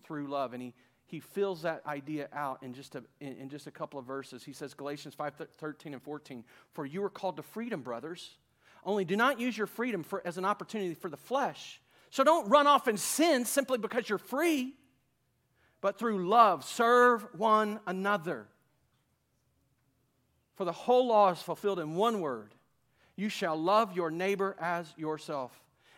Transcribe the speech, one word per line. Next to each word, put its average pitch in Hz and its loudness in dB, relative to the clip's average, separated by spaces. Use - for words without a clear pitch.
through 147 -10
love, 139 -4
and 123 -10
he, 123 -14
he 165 -12
fills 190 -4
that 165 -4
idea 147 -8
out 135 -6
in 127 -12
just 135 -20
a, 143 -12
in, 139 -12
in 135 -14
just 143 -16
a 143 -16
couple 143 -12
of 123 -14
verses. 131 -12
He 143 -16
says, 139 -14
Galatians 143 -12
five 147 -6
thirteen 151 -12
and 127 -14
fourteen, 143 -12
"For 156 -8
you 165 -6
are 196 -2
called 185 -8
to 151 -12
freedom, 226 -8
brothers. 123 -10
Only 196 0
do 180 -2
not 247 4
use 240 -4
your 208 -2
freedom 226 -4
for, - -8
as 175 -6
an 185 -4
opportunity 196 -4
for 175 -10
the 143 -6
flesh. - -4
So 269 2
don't 302 4
run 285 8
off 285 6
and 214 0
sin 277 2
simply 262 0
because 220 -4
you're 202 -2
free, 285 0
but 196 0
through 208 0
love 170 8
serve 240 6
one 214 2
another. 180 -2
For 196 -6
the 170 -2
whole 247 2
law 208 6
is 165 -4
fulfilled 185 -4
in 156 -6
one 214 2
word, 113 -6
'You 202 -4
shall 165 -2
love 190 2
your 170 -2
neighbor 190 -2
as 170 -4
yourself.'" 151 -8